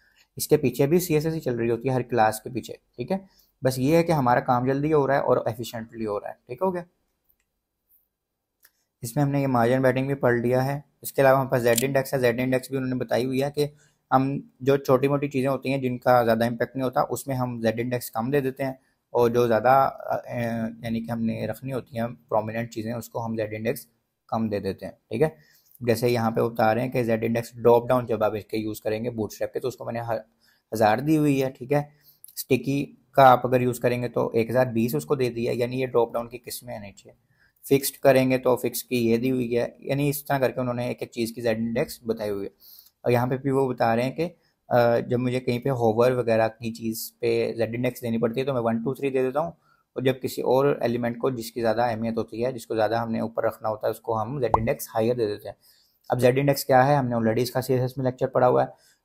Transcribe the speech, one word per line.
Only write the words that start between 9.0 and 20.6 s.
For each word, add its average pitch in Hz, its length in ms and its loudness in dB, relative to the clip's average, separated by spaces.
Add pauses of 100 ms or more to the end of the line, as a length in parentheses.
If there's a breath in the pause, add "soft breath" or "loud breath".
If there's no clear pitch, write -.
इसमें 123 200 -2
हमने 139 180 0
ये 139 80 0
मार्जिन 127 340 2
पैडिंग 131 240 2
भी 139 80 -2
पढ़ 120 260 2
लिया 123 200 2
है। 143 220 -4 (200)
इसके - 180 -2
अलावा 135 180 6
हमारे 127 120 -2
पास 131 120 2
जेड 117 220 4
इंडेक्स 135 280 0
है, 139 80 0
जेड 120 180 2
इंडेक्स 127 320 -2
भी 135 60 -4
उन्होंने 127 200 -4
बताई 123 280 -2
हुई 131 160 -2
है 139 100 -2
कि 147 160 -2 (440 soft breath)
हम 135 400 0 (120)
जो 135 160 4
छोटी 135 280 2
मोटी 143 220 0
चीज़ें 135 200 -2
होती 131 220 -4
हैं 135 100 -2
जिनका 123 420 2
ज़्यादा 113 220 2
इम्पैक्ट 117 300 -4
नहीं 135 80 -4
होता 127 280 0
उसमें 131 240 -6
हम 123 260 -4
जेड 113 180 0
इंडेक्स 123 320 -4
कम 113 200 -4
दे 143 100 2
देते 131 220 -4
हैं, 131 160 -6 (340)
और 120 160 4
जो 120 180 2
ज़्यादा, 113 280 4
अ, 135 420 0
अ, 123 200 -8 (460)